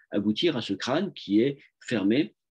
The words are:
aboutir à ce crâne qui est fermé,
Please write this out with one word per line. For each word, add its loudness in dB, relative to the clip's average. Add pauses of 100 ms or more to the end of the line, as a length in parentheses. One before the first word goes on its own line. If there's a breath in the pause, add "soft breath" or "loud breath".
aboutir 0
à -4
ce -4
crâne -2
qui 2
est 0 (220 loud breath)
fermé, 0 (200)